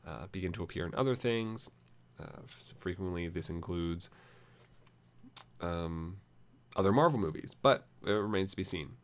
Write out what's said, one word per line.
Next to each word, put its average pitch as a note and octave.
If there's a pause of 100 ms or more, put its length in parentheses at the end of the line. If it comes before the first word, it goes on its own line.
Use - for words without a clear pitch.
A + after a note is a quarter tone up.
uh, D2
begin F2+
to F#2+
appear -
in E2
other C3
things. A2+ (480)
Uh, -
f-, -
frequently, F2+
this E2+
includes, E2+ (1500)
um, E2+ (600)
other G2
Marvel D3
movies, D#2+
but - (180)
it G2
remains G#2
to -
be F#2+
seen. D#2 (120)